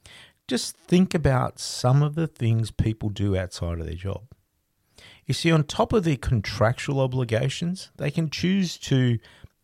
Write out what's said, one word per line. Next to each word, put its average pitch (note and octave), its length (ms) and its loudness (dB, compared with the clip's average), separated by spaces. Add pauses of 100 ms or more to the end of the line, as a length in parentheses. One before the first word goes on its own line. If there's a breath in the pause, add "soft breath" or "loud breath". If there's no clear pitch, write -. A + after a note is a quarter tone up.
(480 loud breath)
Just - 280 -4
think F3+ 380 2
about C3+ 460 0
some C3+ 440 2
of D3 120 -2
the D#3+ 120 -2
things A2+ 440 -2
people A2 380 -2
do G2 280 0
outside F2 420 -4
of D#2+ 60 -8
their E2 100 -8
job. F#2+ 280 -8 (1040 loud breath)
You C3+ 80 -2
see, E3 180 2
on D#3 120 4
top A3+ 300 -2
of A3 100 4
their D#3+ 140 0
contractual A#2+ 800 0
obligations, C3 960 -2
they D3 160 -4
can D#3+ 180 -2
choose F#3 500 0
to B2+ 380 2 (460 loud breath)